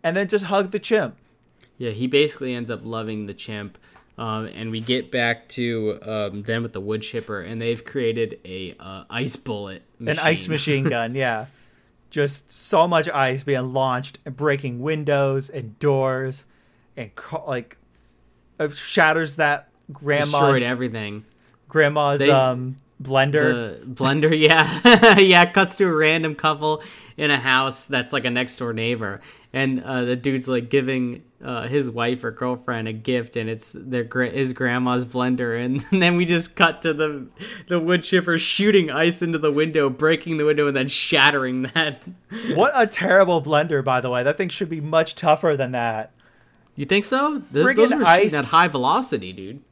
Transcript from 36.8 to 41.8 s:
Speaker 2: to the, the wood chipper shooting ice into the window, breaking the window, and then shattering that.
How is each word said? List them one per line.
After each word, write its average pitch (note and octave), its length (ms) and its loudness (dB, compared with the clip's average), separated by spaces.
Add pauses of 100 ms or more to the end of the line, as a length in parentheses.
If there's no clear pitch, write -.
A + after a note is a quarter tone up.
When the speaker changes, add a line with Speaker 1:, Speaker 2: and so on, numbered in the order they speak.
Speaker 2:
to E3 100 0
the, D3 340 -4 (400)
the F3 120 0
wood E3+ 240 0
chipper F3 360 0
shooting G3 500 2
ice E3 320 0
into E3 160 -2
the D3+ 140 2
window, D3+ 400 2
breaking D#3+ 460 0
the D3 80 0
window, D3 200 2
and C#3 100 0
then C3 120 0
shattering C3+ 760 2 (120)
that. D3+ 260 -2 (280)